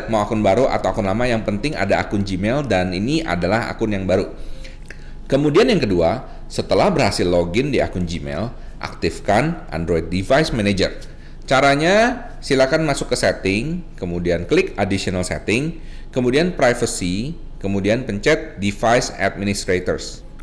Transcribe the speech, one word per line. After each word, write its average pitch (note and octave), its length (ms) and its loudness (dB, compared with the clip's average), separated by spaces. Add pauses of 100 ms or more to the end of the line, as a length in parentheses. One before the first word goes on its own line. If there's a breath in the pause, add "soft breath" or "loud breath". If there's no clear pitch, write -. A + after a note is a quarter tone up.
mau G#2 160 2
akun G#2+ 160 0
baru G2+ 240 6
atau G2 240 0
akun G2+ 160 0
lama, A2+ 240 2
yang A2 160 0
penting G#2 320 -2
ada F#2+ 240 2
akun G2+ 240 0
Gmail G#2+ 400 0
dan F#2 240 2
ini G#2+ 320 0
adalah F2 480 0
akun G#2+ 240 -2
yang F#2+ 160 -2
baru. C#3 240 2 (960 loud breath)
Kemudian D3+ 400 4
yang G#3 80 4
kedua, G2 480 2 (240 loud breath)
setelah A2+ 400 2
berhasil C3+ 320 2
login F2 480 2
di D#2+ 160 2
akun F2 240 -2
Gmail, D#2 400 -4 (320 loud breath)
aktifkan A2+ 880 -2
Android E2 400 -2
Device B2+ 400 2
Manager. G2+ 720 -2 (280 loud breath)
Caranya, D#3+ 800 4 (160)
silakan C3+ 400 4
masuk C#3 240 -2
ke A#2+ 80 0
setting, A2 640 0 (160)
kemudian F2 480 0
klik F#3 320 0
additional G2 480 0
setting, A#2 560 -2 (320 loud breath)
kemudian B2+ 400 2
privacy, A#2+ 800 0 (240)
kemudian G2 480 0
pencet C#3+ 560 -2
device A2+ 560 2
administrators. F#2+ 1040 -2 (220)